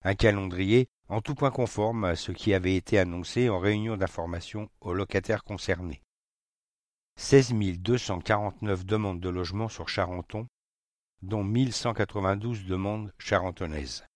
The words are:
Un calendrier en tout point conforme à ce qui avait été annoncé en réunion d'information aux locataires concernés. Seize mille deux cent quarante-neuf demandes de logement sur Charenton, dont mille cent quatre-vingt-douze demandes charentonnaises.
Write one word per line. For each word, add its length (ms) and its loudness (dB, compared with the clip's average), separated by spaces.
Un 120 0
calendrier 720 4
en 120 -2
tout 140 -6
point 160 2
conforme 540 -2
à 120 2
ce 160 -8
qui 220 2
avait 220 2
été 220 2
annoncé 520 0
en 80 0
réunion 380 0
d'information 760 -6
aux 140 -6
locataires 500 -2
concernés. 580 -6
Seize 360 6
mille 300 0
deux 160 2
cent 220 -4
quarante-neuf 680 -2
demandes 340 0
de 80 -4
logement 400 -4
sur 200 -10
Charenton, 580 -4
dont 240 -2
mille 300 2
cent 180 -2
quatre-vingt-douze 720 0
demandes 540 -2
charentonnaises. 960 -2